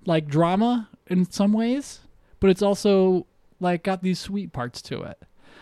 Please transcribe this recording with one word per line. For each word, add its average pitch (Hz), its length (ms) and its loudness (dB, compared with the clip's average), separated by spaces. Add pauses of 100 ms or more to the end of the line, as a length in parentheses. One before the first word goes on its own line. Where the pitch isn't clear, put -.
like, 156 220 0
drama 196 600 0 (180)
in 180 240 2
some 208 220 2
ways, 233 480 -2 (400)
but 190 80 6
it's 185 120 2
also, 190 640 2 (360)
like, 175 200 -2
got 185 220 -4
these 185 160 -2
sweet 196 320 -8
parts 123 320 -10
to - 200 -10
it. 82 140 -14 (440)